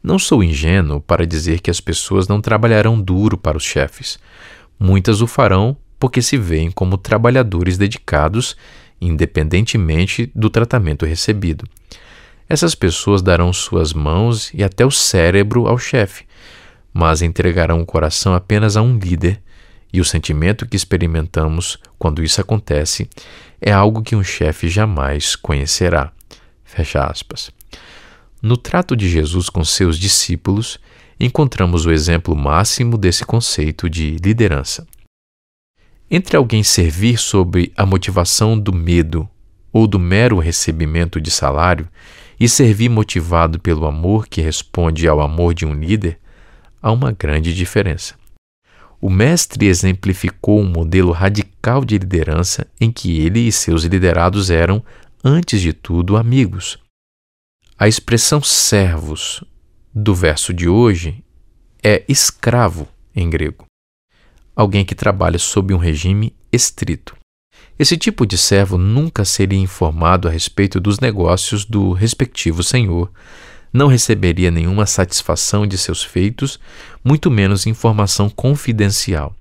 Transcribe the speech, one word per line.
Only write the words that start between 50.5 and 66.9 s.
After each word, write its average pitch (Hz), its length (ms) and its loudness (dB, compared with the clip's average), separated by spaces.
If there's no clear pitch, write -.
um 98 40 0
modelo 87 460 2
radical 104 720 -2
de 110 140 0
liderança 87 680 -2
em 113 100 2
que 85 300 -4
ele 101 260 0
e 110 60 0
seus 82 320 0
liderados 90 640 2
eram, 87 320 2
antes 143 380 0
de 82 140 0
tudo, 87 420 -2
amigos. 113 640 -2
A 107 120 4
expressão 117 520 0
servos 82 1000 0
do 104 220 2
verso 87 380 0
de 87 160 0
hoje 98 520 2
é 107 240 2
escravo 113 800 0
em 87 160 -2
grego, 78 360 -4
alguém 101 300 2
que - 100 -6
trabalha 90 420 0
sob 95 360 -2
um 90 40 2
regime 87 560 0
estrito. - 640 -4